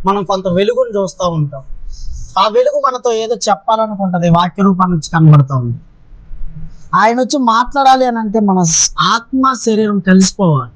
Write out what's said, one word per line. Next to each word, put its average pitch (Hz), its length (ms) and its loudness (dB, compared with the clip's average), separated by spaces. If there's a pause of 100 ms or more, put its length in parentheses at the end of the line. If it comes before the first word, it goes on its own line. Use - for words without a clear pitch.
మనం 202 240 0
కొంత 190 180 -4 (100)
వెలుగును 233 380 0
చూస్తూ 185 300 -4 (120)
ఉంటాం. 143 260 -4 (760)
ఆ - 20 2 (120)
వెలుగు 285 300 2
మనతో 247 240 -2 (140)
ఏదో 226 120 -4 (100)
చెప్పాలనుకుంటది, 202 800 -2 (100)
వాక్య 180 260 0
రూపం 185 280 2
నుంచి 165 220 -4
కనబడతా 151 480 6
ఉంది. 120 180 -6 (1160)
ఆయన 226 240 4
వచ్చి 262 240 -2
మాట్లాడాలి 254 640 2
అని 233 120 -4
అంటే 220 180 -2 (100)
మన 185 100 2 (540)
ఆత్మ 262 300 -2 (200)
శరీరం 214 360 0
కలిసిపోవాలి. 185 760 2